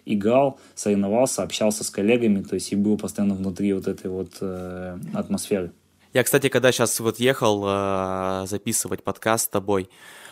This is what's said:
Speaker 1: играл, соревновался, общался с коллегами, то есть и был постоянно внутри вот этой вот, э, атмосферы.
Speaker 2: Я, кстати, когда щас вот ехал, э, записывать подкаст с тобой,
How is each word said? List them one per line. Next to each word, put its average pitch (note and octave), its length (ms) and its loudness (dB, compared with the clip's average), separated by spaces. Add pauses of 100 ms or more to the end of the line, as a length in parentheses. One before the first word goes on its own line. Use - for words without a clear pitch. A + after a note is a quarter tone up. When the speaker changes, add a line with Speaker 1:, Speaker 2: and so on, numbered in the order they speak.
Speaker 1:
играл, A#2+ 520 2 (160)
соревновался, G#2 680 0
общался G#2+ 400 -2
с - 60 -6
коллегами, G#2 540 2
то - 120 -6
есть - 160 -4
и G2+ 60 -2
был G#2 200 2
постоянно G2+ 380 -2
внутри F#2+ 380 -2
вот F#2+ 160 -4
этой F#2+ 200 -6
вот, F#2 300 -6
э, F#2 580 -8 (160)
атмосферы. F#2+ 580 -4 (400)
Speaker 2:
Я, B2 120 2
кстати, C#3 260 2
когда B2 220 4
щас A#2 280 2
вот A2+ 200 -2
ехал, A#2 480 2
э, F#2+ 800 0
записывать G2+ 560 -4
подкаст A2 420 0
с - 20 -6
тобой, F#2+ 440 -2 (400)